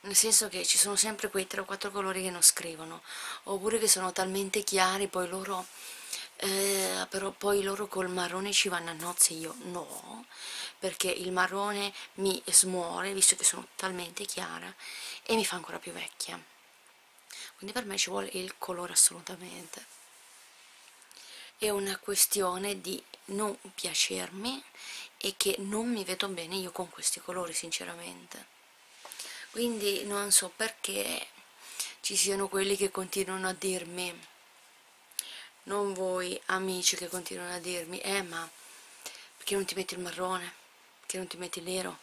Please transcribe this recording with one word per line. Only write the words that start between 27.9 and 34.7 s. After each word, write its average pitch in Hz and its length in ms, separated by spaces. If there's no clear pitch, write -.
Quindi 214 540
non 202 260
so 185 240
perché - 720
ci 202 160
siano 196 300
quelli 196 300
che 196 160
continuano 185 560
a 185 60
dirmi, 175 720